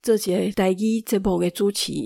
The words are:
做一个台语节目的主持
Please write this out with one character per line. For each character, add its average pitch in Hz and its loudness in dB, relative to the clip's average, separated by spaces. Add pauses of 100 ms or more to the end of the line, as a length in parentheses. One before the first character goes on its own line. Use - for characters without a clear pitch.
做 226 2
一 208 2
个 196 0
台 190 2
语 220 0
节 220 -2
目 190 0
的 175 0
主 202 0
持 - -4 (140)